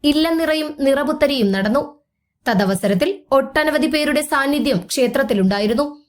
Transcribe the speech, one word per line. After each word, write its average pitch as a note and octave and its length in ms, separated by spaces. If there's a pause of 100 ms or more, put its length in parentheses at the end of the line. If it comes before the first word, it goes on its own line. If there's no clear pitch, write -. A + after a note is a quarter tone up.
ഇല്ലം D#4 340
നിറയും D#4 420
നിറപുത്തരിയും C#4 720
നടന്നു. G3 320 (640)
തദവസരത്തിൽ G3 640 (200)
ഒട്ടനവധി D4+ 640
പേരുടെ D4+ 280 (100)
സാന്നിധ്യം C#4 500 (100)
ക്ഷേത്രത്തിലുണ്ടായിരുന്നു. A3+ 960 (240)